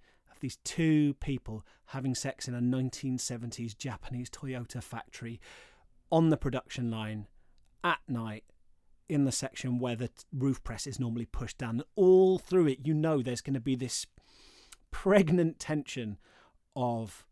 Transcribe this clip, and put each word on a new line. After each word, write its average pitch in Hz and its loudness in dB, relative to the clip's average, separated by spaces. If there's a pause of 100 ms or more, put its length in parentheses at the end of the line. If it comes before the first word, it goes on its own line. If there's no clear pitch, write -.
(300)
of - -20
these - -8
two 151 4
people 110 -6 (260)
having 131 -4
sex - -6
in 123 -6
a 120 -2
nineteen 127 0
seventies 117 -6
Japanese 123 -8
Toyota 127 -10
factory - -12 (720)
on 165 6
the 156 6
production 123 -4
line 107 -6 (560)
at 175 0
night 113 -6 (640)
in 143 2
the 127 0
section 127 -4
where 120 -2
the 120 -4
t-, - -20
roof 135 -2
press - -8
is 131 -8
normally 117 -4
pushed - -8
down. 117 -4 (120)
All 185 8
through 180 2
it, 135 0
you 156 2
know 151 2
there's 123 -4
gonna 135 -2
be 131 0
this 123 -6 (840)
pregnant 175 4
tension 127 -6 (560)
of 117 -4